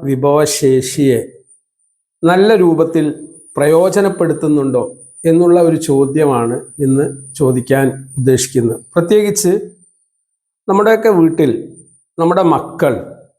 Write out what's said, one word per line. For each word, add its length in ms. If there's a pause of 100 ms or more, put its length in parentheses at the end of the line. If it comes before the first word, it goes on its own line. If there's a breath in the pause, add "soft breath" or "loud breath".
വിഭവശേഷിയെ 1160 (1040)
നല്ല 320
രൂപത്തിൽ 500 (480)
പ്രയോജനപ്പെടുത്തുന്നുണ്ടോ 1300 (400)
എന്നുള്ള 380
ഒരു 200
ചോദ്യമാണ് 760 (240)
ഇന്ന് 260 (300)
ചോദിക്കാൻ 500 (300)
ഉദ്ദേശിക്കുന്നത്. 640 (120)
പ്രത്യേകിച്ച് 600 (1160)
നമ്മുടെയൊക്കെ 500
വീട്ടിൽ 340 (680)
നമ്മുടെ 260
മക്കൾ 500 (460)